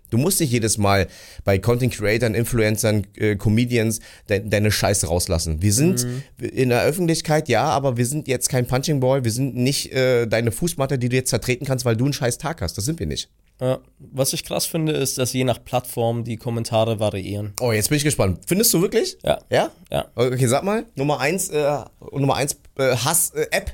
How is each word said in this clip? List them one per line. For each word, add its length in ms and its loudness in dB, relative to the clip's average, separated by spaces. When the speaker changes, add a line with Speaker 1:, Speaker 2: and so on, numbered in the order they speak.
Speaker 1:
Du 100 -2
musst 220 2
nicht 100 0
jedes 260 0
Mal 300 4
bei 140 4
Content 360 2
Creatern, 400 0
Influencern, 800 0
äh, 220 0
Comedians 640 2
de-, 200 2
deine 240 2
Scheiße 340 2
rauslassen. 560 0
Wir 100 4
sind 320 4
Speaker 2:
Mhm. 420 -8
Speaker 1:
in 240 0
der 120 4
Öffentlichkeit, 640 0
ja, 160 4
aber 320 0
wir 100 2
sind 200 -4
jetzt 220 -2
kein 180 0
Punching 340 0
Ball, 240 2
wir 80 0
sind 220 -2
nicht, 380 0
äh, 280 2
deine 220 0
Fußmatte, 460 -2
die 100 -2
du 80 0
jetzt 140 -2
zertreten 360 -2
kannst, 180 -2
weil 120 2
du 80 0
einen 80 0
scheiß 260 -4
Tag 240 -6
hast. 140 -4
Das 80 -4
sind 160 -4
wir 60 -6
nicht. 220 -6
Speaker 2:
Ja. 180 -2
Was 340 -4
ich 120 -6
krass 220 -6
finde, 260 -2
ist, 260 -2
dass 140 -2
je 120 0
nach 200 -2
Plattform 600 -2
die 120 -6
Kommentare 640 -2
variieren. 600 -4
Speaker 1:
Oh, 120 0
jetzt 160 2
bin 80 2
ich 80 0
gespannt. 420 2
Findest 280 2
du 60 4
wirklich? 440 0
Speaker 2:
Ja. 140 2
Speaker 1:
Ja? 200 2
Speaker 2:
Ja. 240 -2
Speaker 1:
Okay, 320 2
sag 160 2
mal, 220 -2
Nummer 260 -2
eins, 280 -2
äh, 300 0
Nummer 240 0
eins, 200 -2
äh, 180 2
Hass, 340 0
äh, 200 -4
App? 240 -2